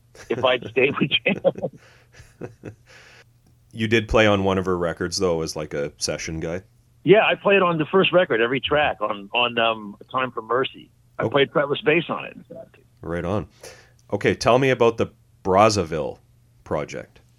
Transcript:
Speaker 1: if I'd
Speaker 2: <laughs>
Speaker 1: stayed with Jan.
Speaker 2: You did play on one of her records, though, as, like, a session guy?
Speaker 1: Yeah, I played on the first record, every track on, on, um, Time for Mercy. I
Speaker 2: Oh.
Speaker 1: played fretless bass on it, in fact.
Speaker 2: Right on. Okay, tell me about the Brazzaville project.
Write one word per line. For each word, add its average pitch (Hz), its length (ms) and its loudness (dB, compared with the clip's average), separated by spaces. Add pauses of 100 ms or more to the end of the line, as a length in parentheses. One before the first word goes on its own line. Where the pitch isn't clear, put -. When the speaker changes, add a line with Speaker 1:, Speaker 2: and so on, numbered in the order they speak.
(300)
Speaker 1:
if 117 140 -4
I'd 127 240 0
Speaker 2:
<laughs> 107 40 -14
Speaker 1:
stayed 135 280 0
with 139 120 -2
Jan. - 1600 -6 (1000)
Speaker 2:
You 113 160 -4
did 110 220 4
play 110 180 6
on 101 160 4
one 95 140 2
of 90 80 -2
her 90 120 0
records, 85 400 -2
though, 87 240 0
as, 80 140 -6
like, 78 180 -8
a 73 240 -4
session 80 420 -6
guy? 82 240 -6 (400)
Speaker 1:
Yeah, 196 220 6
I 170 100 0
played 196 260 2
on 175 160 0
the 151 80 -2
first 185 260 2
record, 160 300 2
every 123 180 0
track 143 400 -2
on, 101 340 -6
on, 120 240 -2
um, 110 380 -2 (160)
Time 127 200 -4
for 117 100 -12
Mercy. 117 480 -6 (280)
I - 60 -6
Speaker 2:
Oh. 110 60 -2
Speaker 1:
played 139 220 0
fretless 143 340 -2
bass 156 240 0
on 78 160 -8
it, - 100 -16
in - 80 -20
fact. - 340 -20 (240)
Speaker 2:
Right 85 220 -6
on. 87 240 -4 (640)
Okay, 101 240 2
tell - 240 4
me 135 100 2
about 117 280 4
the 101 100 0 (360)
Brazzaville 92 720 2 (480)
project. 71 560 -8 (180)